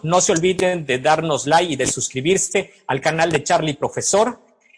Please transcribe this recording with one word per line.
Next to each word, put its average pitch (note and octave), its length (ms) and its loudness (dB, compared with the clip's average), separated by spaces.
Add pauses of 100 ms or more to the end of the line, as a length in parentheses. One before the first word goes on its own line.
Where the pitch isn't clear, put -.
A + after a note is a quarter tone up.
No E3+ 200 2
se - 100 2
olviden F3+ 540 0
de B2+ 120 0
darnos D3+ 480 0
like E3 260 2
y C#3 40 -2
de B2+ 100 -2
suscribirse F3+ 840 -2 (140)
al C3 140 -2
canal E3 300 0
de D3 140 -2
Charlie D#3 300 0
Profesor, G3+ 680 0 (380)